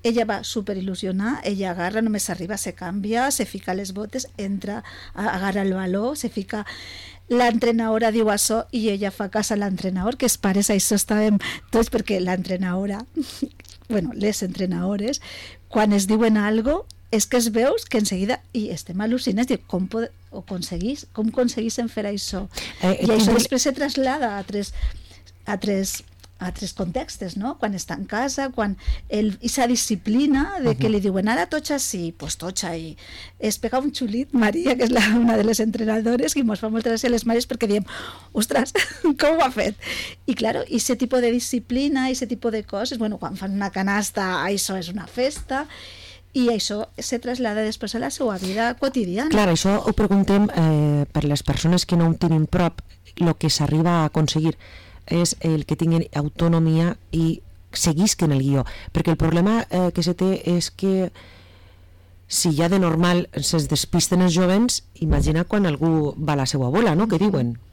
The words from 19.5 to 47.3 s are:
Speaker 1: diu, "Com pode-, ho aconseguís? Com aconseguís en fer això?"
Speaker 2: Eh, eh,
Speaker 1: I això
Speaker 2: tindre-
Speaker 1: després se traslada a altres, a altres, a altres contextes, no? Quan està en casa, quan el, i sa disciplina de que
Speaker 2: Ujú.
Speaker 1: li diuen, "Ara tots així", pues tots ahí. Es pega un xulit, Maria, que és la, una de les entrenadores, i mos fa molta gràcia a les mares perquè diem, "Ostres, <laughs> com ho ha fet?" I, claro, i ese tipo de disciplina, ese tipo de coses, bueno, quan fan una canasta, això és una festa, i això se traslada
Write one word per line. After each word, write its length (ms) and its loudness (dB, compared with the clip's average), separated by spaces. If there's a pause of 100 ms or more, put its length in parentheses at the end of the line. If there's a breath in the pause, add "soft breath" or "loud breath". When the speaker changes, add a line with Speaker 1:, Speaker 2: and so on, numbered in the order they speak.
Speaker 1:
diu, 160 0
"Com 200 -2
pode-, 240 -4 (200)
ho 80 -12
aconseguís? 760 -6
Com 160 -2
aconseguís 500 -2
en 100 -4
fer 180 -6
això?" 400 -6 (340 loud breath)
Speaker 2:
Eh, 100 2
eh, 120 0
Speaker 1:
I 20 0
això 120 4 (100)
Speaker 2:
tindre- 80 4
Speaker 1:
després 260 2
se 120 2
traslada 600 0
a 40 -4
altres, 340 -6 (720 loud breath)
a 80 -6
altres, 500 -2 (360)
a 80 -8
altres 260 -8
contextes, 640 -6
no? 220 -6
Quan 160 -2
està 240 -8
en 60 -6
casa, 440 -4
quan 280 -4 (320 loud breath)
el, 320 0
i 80 -4
sa 180 2
disciplina 840 2 (100)
de 140 2
que 100 0
Speaker 2:
Ujú. 60 4
Speaker 1:
li 80 2
diuen, 260 2
"Ara 200 0
tots 240 -4
així", 460 -4
pues 200 -8
tots 260 -6
ahí. 320 -8 (440 loud breath)
Es 200 -2
pega 200 -2
un 120 0
xulit, 420 -4
Maria, 440 2
que 80 2
és 60 2
la, 120 4 (160)
una 160 4
de 80 2
les 160 2
entrenadores, 800 0
i 60 0
mos 180 0
fa 80 -4
molta 220 -2
gràcia 180 0
a 20 2
les 140 0
mares 220 2
perquè 200 -2
diem, 160 2 (480 loud breath)
"Ostres, 420 0
<laughs> 460 0
com 180 4
ho 60 4
ha 80 2
fet?" 240 -2 (520 loud breath)
I, 60 0
claro, 320 0
i 120 -4
ese 180 0
tipo 240 2
de 120 4
disciplina, 800 0
ese 160 -2
tipo 260 -4
de 120 -4
coses, 340 -4
bueno, 220 -2
quan 160 -6
fan 160 -6
una 180 -2
canasta, 760 -2
això 340 -2
és 80 -8
una 200 -10
festa, 600 -4 (680 loud breath)
i 140 2
això 400 -2 (100)
se 220 -4
traslada 420 -2